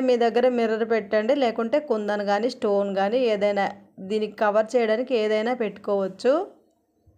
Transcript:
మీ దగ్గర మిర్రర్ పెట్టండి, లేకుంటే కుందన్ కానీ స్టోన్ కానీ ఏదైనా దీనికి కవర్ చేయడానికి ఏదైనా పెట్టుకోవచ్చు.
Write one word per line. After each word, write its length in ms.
మీ 160
దగ్గర 340
మిర్రర్ 380
పెట్టండి, 480
లేకుంటే 460
కుందన్ 440
కానీ 240
స్టోన్ 440
కానీ 320
ఏదైనా 400
దీనికి 320
కవర్ 320
చేయడానికి 480
ఏదైనా 400
పెట్టుకోవచ్చు. 800